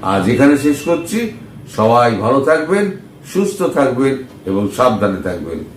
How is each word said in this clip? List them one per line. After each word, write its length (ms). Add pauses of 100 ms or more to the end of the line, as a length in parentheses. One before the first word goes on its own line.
আজ 280
এখানে 280
শেষ 240
করছি। 500 (440)
সবাই 360
ভালো 300
থাকবেন, 500 (420)
সুস্থ 300
থাকবেন 520 (300)
এবং 220 (100)
সাবধানে 440
থাকবেন। 380 (180)